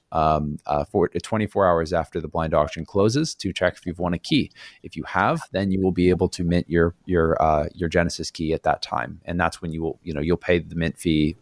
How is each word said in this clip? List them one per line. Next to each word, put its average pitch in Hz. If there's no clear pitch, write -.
um, 78
uh, 73
for, 90
twenty-four 101
hours 85
after 82
the 78
blind 80
auction 80
closes 117
to 95
check 90
if -
you've 87
won 87
a 85
key. 120
If -
you 80
have, 117
then 98
you 95
will 95
be 90
able 90
to -
mint 85
your, 85
your, 82
uh, 78
your 87
Genesis 85
key 80
at 78
that -
time. 64
And 87
that's 82
when 85
you 80
will, 78
you 85
know, 73
you'll 82
pay 90
the 80
mint 82
fee 78